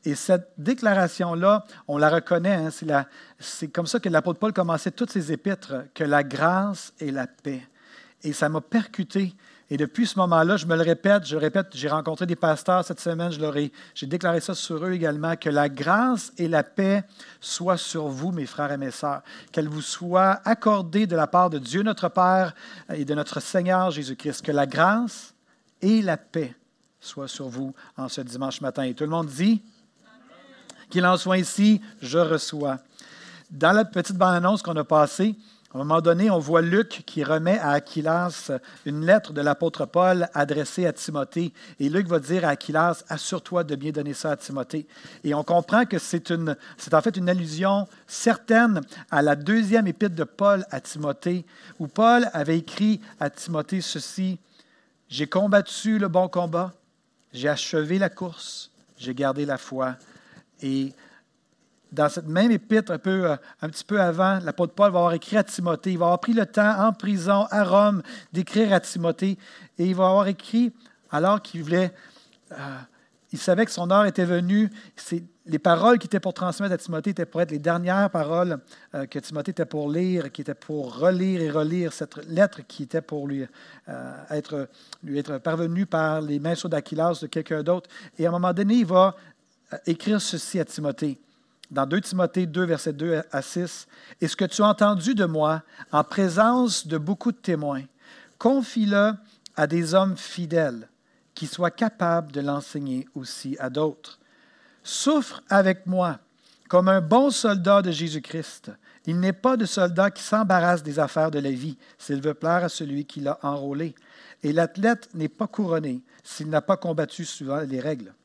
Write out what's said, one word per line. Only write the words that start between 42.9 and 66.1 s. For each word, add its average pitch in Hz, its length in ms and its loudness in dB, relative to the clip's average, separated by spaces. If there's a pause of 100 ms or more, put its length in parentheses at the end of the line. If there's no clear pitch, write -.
Assure-toi 170 580 -4
de 147 100 -4
bien 143 160 -6
donner 143 240 -6
ça 156 160 -4
à 143 40 0
Timothée. » 139 520 -8 (360)
Et 147 120 0
on 151 80 -2
comprend 175 420 4
que 175 140 -2
c'est - 320 -4
une, 160 260 -2 (180)
c'est - 200 -2
en 151 60 8
fait 196 160 -2
une 180 120 0
allusion 185 580 0 (200)
certaine 226 760 2 (300)
à 147 100 4
la 147 140 4
deuxième 208 500 2
épître 185 300 0
de 160 80 -2
Paul 196 480 2
à 131 100 -6
Timothée, 151 640 -4 (320)
où 160 80 -6
Paul 233 480 4
avait 160 240 0
écrit 208 420 0 (200)
à 143 100 -2
Timothée 170 520 -4
ceci, « 185 580 -6 (680)
J'ai 139 200 -6
combattu 202 720 2
le 202 80 0
bon 185 220 2
combat, 175 440 -4 (580)
j'ai 123 160 -4
achevé 151 520 -2
la 196 100 2
course, - 640 -12 (260)
j'ai 127 160 -8
gardé 139 320 -2
la 139 140 -4
foi. » 131 380 -6 (640)
Et 135 300 -4 (1040)
dans 147 160 2
cette 156 180 -8
même 190 240 4
épître, 214 400 2
un 160 60 -2
peu, 185 340 0
euh, 143 60 0 (240)
un 160 80 -6
petit - 160 -14
peu 202 160 0
avant, 185 420 2
l'apôtre 170 300 -4
Paul 202 180 4
va 175 80 2
avoir 175 140 4
écrit 170 240 -2
à 202 80 4
Timothée. 175 480 -2
Il 175 60 -2
va 170 80 2
avoir 175 120 2